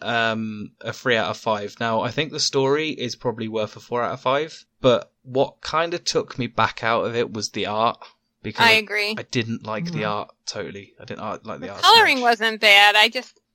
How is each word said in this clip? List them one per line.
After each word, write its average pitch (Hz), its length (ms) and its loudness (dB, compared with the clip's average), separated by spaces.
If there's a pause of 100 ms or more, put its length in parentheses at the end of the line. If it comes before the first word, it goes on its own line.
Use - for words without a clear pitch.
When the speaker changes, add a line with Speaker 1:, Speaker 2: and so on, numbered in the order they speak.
Speaker 1:
um, 110 720 -2 (100)
a 117 120 -8
three 123 240 0
out 98 140 0
of 107 60 -6
five. 104 420 -4
Now, 113 220 0
I 117 100 -2
think 151 200 -4
the 147 80 -8
story 143 500 0
is 120 260 -6
probably 113 320 -6
worth 107 280 -4
a 113 40 -20
four 120 240 -4
out 98 100 -2
of - 80 -10
five, 143 440 -2 (160)
but 120 300 2 (120)
what 127 400 -2
kinda 170 340 -2
took - 400 -4
me 120 100 -4
back - 360 -2
out 113 220 2
of 117 100 -4
it 117 180 0
was 107 160 -6
the 101 160 -4
art, 110 320 0 (460)
because 107 240 -4
Speaker 2:
I - 20 6
Speaker 1:
I, 220 40 6
Speaker 2:
agree. 208 440 -2
Speaker 1:
I 120 60 -10
didn't 113 420 -4
like 107 200 -6
the 175 60 -8 (100)
Speaker 3:
Mm-hmm. 107 100 -4
Speaker 1:
art - 240 -6 (100)
totally. 95 560 -12
I - 40 -18
didn't, 113 160 -12
uh, 104 220 -8
like 80 180 -10
the 85 60 -12
Speaker 2:
The 98 60 -10
Speaker 1:
art - 100 -8
so - 80 6
Speaker 2:
coloring 392 280 6
Speaker 1:
much. 247 40 -4 (160)
Speaker 2:
wasn't 220 220 -2
bad. 208 340 8
I 214 140 6
just 247 300 -10 (160)